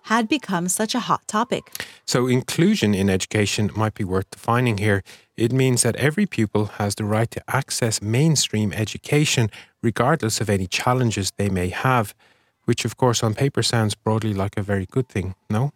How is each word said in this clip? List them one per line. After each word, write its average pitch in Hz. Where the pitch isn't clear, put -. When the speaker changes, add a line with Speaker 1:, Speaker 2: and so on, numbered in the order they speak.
Speaker 1:
had 220
become 190
such 220
a 254
hot -
topic. -
Speaker 2:
So 127
inclusion 127
in 98
education 101
might 107
be -
worth 95
defining 117
here. 101
It 113
means 131
that 113
every 156
pupil 107
has 101
the 110
right 107
to -
access 120
mainstream 110
education, 123
regardless 120
of 101
any 98
challenges 117
they 101
may 92
have, 117
which 117
of 113
course 123
on 110
paper 135
sounds 110
broadly 110
like 98
a 107
very 98
good -
thing, 95
no? 113